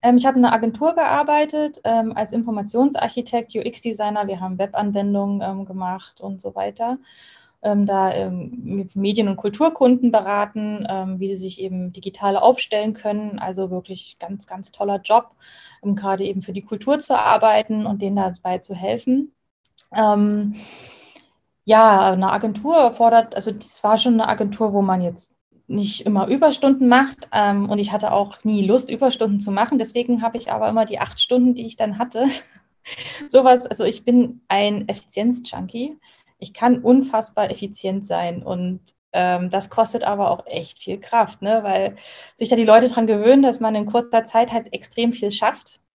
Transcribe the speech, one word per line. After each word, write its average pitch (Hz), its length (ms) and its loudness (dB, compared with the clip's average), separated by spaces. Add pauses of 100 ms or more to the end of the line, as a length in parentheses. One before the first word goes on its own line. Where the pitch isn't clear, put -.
Ähm, 247 140 6
ich 247 100 4
habe 262 120 2
in 247 60 6
einer 226 100 4
Agentur 226 400 0
gearbeitet, 302 880 0
ähm, 226 320 0
als 220 160 -6
Informationsarchitekt, 233 1200 -2
U-X-Designer. 214 720 -6
Wir 190 120 -8
haben 185 180 -8
Webanwendungen, 202 840 -2
ähm, 190 220 -8
gemacht 185 560 -10
und 190 200 -12
so 196 140 -10
weiter. 208 440 -6 (640)
Ähm, 208 220 2
da, 196 300 0
ähm, 190 500 -8
mit 196 320 -8
Medien- 202 320 0
und 196 80 -2
Kulturkunden 254 760 2
beraten, 208 760 -2
ähm, 190 320 -6
wie 190 80 -4
sie 196 80 -6
sich 185 240 -12
eben 185 320 -6
digital 196 460 -4
aufstellen 214 560 2
können. 208 440 -6
Also 185 320 -6
wirklich 185 480 -12
ganz, 196 280 -14
ganz 185 260 -16
toller 202 300 -4
Job, - 300 0 (500)
um 202 120 -2
gerade 196 300 -4
eben 196 160 -6
für 185 140 -12
die 196 80 -10
Kultur 240 380 -2
zu 254 180 0
arbeiten 214 680 2
und 202 160 -4
denen 202 160 -2
dabei 185 420 -4
zu 190 160 -12
helfen. 240 600 -2 (640)
Ähm, 208 580 2 (1080)
ja, 208 480 8
eine 190 200 0
Agentur 214 440 -2
erfordert, 233 600 4
also 220 160 -6
das - 320 -14
war 214 140 4
schon 240 160 2
eine 220 140 2
Agentur, 208 440 -2
wo 202 100 0
man 190 200 0
jetzt 175 300 -8 (340)
nicht 208 380 -6
immer 196 220 0
Überstunden 277 640 2
macht, 269 440 2
ähm, 202 380 0
und 208 80 -2
ich 202 140 -4
hatte 208 200 -2
auch 202 300 -4
nie 208 240 0
Lust, 254 240 2
Überstunden 226 500 0
zu 202 120 -6
machen. 233 260 0
Deswegen 240 440 -2
habe 233 140 -4
ich - 140 -8
aber 214 180 -2
immer 220 160 2
die 214 140 -6
acht - 220 -6
Stunden, 247 340 2
die 240 120 -8
ich 220 100 -14
dann 208 220 -4
hatte, 240 280 -2 (800)
<laughs> - 260 -14
sowas, 254 360 6
also - 180 -4
ich 220 200 -2
bin 247 440 2
ein 208 400 -2
Effizienz-Junkie. 233 1120 -6 (400)
Ich - 160 -18
kann 247 280 2
unfassbar 226 680 2
effizient 196 560 -8
sein 175 360 -4
und, 180 380 -6 (320)
ähm, 180 380 0
das 190 200 -6
kostet 226 340 -2
aber 202 260 0
auch - 160 -6
echt - 340 -12
viel 190 200 -10
Kraft, 220 420 -2
ne? 214 220 0
Weil 196 320 -2 (400)
sich 226 120 -4
da 247 80 4
die 226 80 2
Leute 226 240 8
dran 233 180 0
gewöhnen, 226 360 6
dass 254 180 2
man 220 140 0
in 208 120 -2
kurzer 233 380 0
Zeit 233 280 0
halt 233 200 -6
extrem 240 400 -4
viel 208 180 -4
schafft - 500 -6 (140)